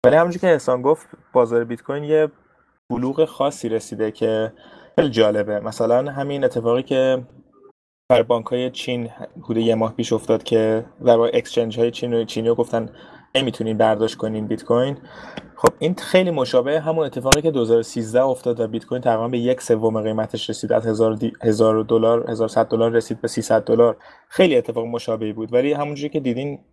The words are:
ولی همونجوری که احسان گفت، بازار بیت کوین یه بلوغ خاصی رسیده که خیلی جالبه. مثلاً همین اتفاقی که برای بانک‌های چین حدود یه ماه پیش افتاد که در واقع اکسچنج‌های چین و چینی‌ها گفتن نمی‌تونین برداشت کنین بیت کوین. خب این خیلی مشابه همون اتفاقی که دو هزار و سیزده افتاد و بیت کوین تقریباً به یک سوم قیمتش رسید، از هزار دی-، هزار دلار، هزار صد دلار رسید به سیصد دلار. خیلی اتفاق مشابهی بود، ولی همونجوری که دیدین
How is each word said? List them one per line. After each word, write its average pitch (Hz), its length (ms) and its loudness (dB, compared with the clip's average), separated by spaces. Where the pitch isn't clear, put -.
ولی 143 100 8
همونجوری 175 240 2
که 180 120 4
احسان 127 300 0
گفت، 147 240 0
بازار 117 320 2
بیت 117 180 -8
کوین 143 220 -6
یه 156 240 4
بلوغ 127 340 0
خاصی 139 440 -4
رسیده 107 420 -4
که 110 420 -2
خیلی 156 140 2
جالبه. 107 500 2
مثلاً 120 520 0
همین 139 320 -4
اتفاقی 120 380 0
که 131 440 0
برای 120 120 6
بانک‌های 123 480 -2
چین 120 400 -6
حدود 113 120 -4
یه 113 180 4
ماه 110 220 -2
پیش 117 160 -2
افتاد 110 300 0
که 110 420 2
در 117 100 8
واقع 117 180 4
اکسچنج‌های 117 560 0
چین 120 240 -6
و 113 100 0
چینی‌ها 113 300 0
گفتن 117 360 -2
نمی‌تونین 113 440 -2
برداشت 110 380 2
کنین 110 300 -4
بیت 110 180 -6
کوین. 127 320 0
خب - 220 2
این - 160 0
خیلی 185 360 2
مشابه 135 500 0
همون 160 260 -2
اتفاقی 135 360 -4
که 160 80 0
دو 135 120 -2
هزار 113 160 2
و 113 40 0
سیزده 117 400 -2
افتاد 123 380 -4
و 110 80 -4
بیت 113 180 -8
کوین 127 140 -6
تقریباً 117 280 -2
به 123 100 -4
یک 123 220 -2
سوم 110 420 0
قیمتش 110 480 -4
رسید، 107 220 -4
از 113 140 0
هزار 110 280 2
دی-، 110 180 -4
هزار 110 420 2
دلار، 117 460 2
هزار 113 180 -2
صد 113 180 0
دلار 113 260 0
رسید 117 280 -2
به 117 80 -4
سیصد 110 360 0
دلار. 113 320 4
خیلی 170 280 2
اتفاق 117 280 -2
مشابهی 113 480 -4
بود، 110 200 -8
ولی 135 200 2
همونجوری 147 360 -6
که 151 120 -4
دیدین 131 380 -4